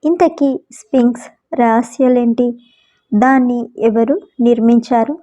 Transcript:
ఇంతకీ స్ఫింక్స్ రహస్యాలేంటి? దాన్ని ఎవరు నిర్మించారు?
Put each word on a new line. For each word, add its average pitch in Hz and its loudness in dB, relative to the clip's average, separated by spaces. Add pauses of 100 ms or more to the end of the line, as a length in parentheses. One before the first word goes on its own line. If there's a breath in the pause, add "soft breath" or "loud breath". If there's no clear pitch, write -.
ఇంతకీ 320 0
స్ఫింక్స్ - -4
రహస్యాలేంటి? 240 0 (540 soft breath)
దాన్ని 247 0
ఎవరు 226 0 (200)
నిర్మించారు? 233 0